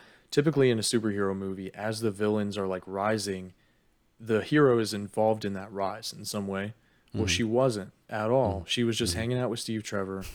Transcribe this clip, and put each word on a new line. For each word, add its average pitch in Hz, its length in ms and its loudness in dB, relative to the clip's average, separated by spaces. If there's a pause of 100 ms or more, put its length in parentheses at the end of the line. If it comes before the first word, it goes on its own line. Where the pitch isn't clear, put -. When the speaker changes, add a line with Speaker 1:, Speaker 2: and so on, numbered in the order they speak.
(300)
Speaker 1:
typically 143 400 4
in 113 80 4
a 107 40 -2
superhero 101 540 0
movie, 95 380 -6
as 107 260 -6
the 113 120 0
villains 104 440 0
are, 98 120 -2
like, 92 180 -4
rising, 98 680 -2 (640)
the 110 220 2
hero 143 360 6
is 110 160 0
involved 107 500 0
in 101 100 -2
that 98 180 -10
rise 98 440 -6
in 107 80 -14
some 101 220 -6
way. 98 280 -4 (380)
Well, 98 120 -2
Speaker 2:
Mm-hmm. - 40 0
Speaker 1:
she 92 160 0
wasn't 113 480 0 (160)
at 110 220 -2
all. 117 300 2
Speaker 2:
Mm-hmm. 85 80 -12
Speaker 1:
She 123 160 0
was 113 120 0
just 107 180 0
Speaker 2:
Mm-hmm. 92 60 -2
Speaker 1:
hanging 123 180 -2
out 123 120 -2
with 120 80 -4
Steve 110 240 -4
Trevor 95 400 -4 (120)